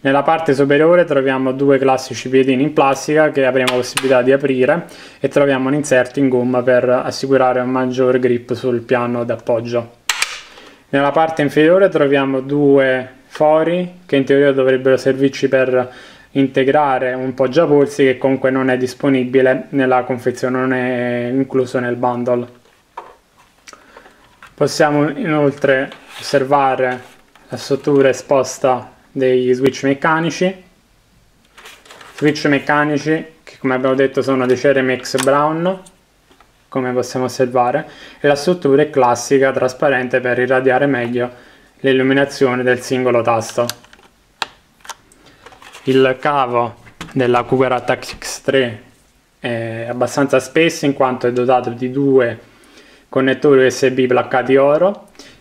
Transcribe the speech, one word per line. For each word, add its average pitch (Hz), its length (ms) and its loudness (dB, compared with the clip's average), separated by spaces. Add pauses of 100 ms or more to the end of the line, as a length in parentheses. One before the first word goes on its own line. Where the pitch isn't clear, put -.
Nella 139 220 0
parte 160 320 0
superiore 156 500 4
troviamo 131 480 -2
due 139 240 2
classici 131 540 -2
piedini 131 320 2
in 147 100 0
plastica 151 580 2
che 135 140 0
avremo 127 300 0
possibilità 127 480 0
di 131 100 4
aprire 139 540 0 (340)
e 139 80 -2
troviamo 135 400 0
un 139 60 0
inserto 139 440 0
in 139 120 2
gomma 123 320 0
per 123 260 2
assicurare 131 720 0
un 123 100 -4
maggior 127 480 0
grip 120 360 -2
sul 120 260 -2
piano 120 420 -2
d'appoggio. 117 680 -4 (960)
Nella 143 220 0
parte 160 320 0
inferiore 160 480 4
troviamo 139 500 0
due 135 680 2 (180)
fori 165 760 0
che 139 100 0
in 135 80 2
teoria 139 280 4
dovrebbero 131 440 2
servirci 135 500 0
per 127 460 0 (380)
integrare 135 840 0
un 131 220 -6
poggiapolsi 143 680 2
che 131 120 2
comunque 135 340 0
non 131 200 0
è 123 80 0
disponibile 131 920 0
nella 131 340 0
confezione, 127 540 -4
non 131 140 0
è 123 580 -4
incluso 131 480 -2
nel 120 180 -4
bundle. 123 500 -2 (2000)
Possiamo 147 560 0
inoltre 143 800 -2 (280)
osservare 131 840 0 (480)
la 127 100 -12
struttura 139 500 2
esposta 127 840 -2 (220)
degli 127 400 2
switch 131 320 -2
meccanici, 160 800 -2 (1500)
switch 147 320 0
meccanici 147 840 -2 (100)
che - 160 -20
come 131 160 -2
abbiamo 131 220 0
detto 135 260 0
sono 131 240 0
dei 127 100 2
Cerem 131 420 0
X - 240 -6
Brown, 156 560 0 (880)
come 127 240 -4
possiamo 127 340 -4
osservare, 127 600 -2 (320)
e 147 100 0
la 143 60 4
struttura 143 460 0
è 151 80 0
classica, 131 640 2
trasparente 127 680 -2
per 123 180 -2
irradiare 131 480 2
meglio 123 580 -4 (360)
l'illuminazione 135 840 0
del 123 180 0
singolo 127 400 0
tasto. 117 460 -2 (2250)
Il 131 340 2
cavo 120 580 -2 (360)
della 123 300 0
Cougar 127 300 0
Attack 123 460 -4
X - 220 -14
tre 127 420 -2 (560)
è 113 500 -8
abbastanza 127 520 -2
spesso 160 460 -2
in 139 80 0
quanto 127 320 -2
è 123 60 0
dotato 123 380 0
di 127 200 -6
due 131 480 0 (720)
connettori 135 540 2
U 123 60 2
S 127 200 0
B 127 160 0
placcati 123 500 0
oro 156 520 2 (320)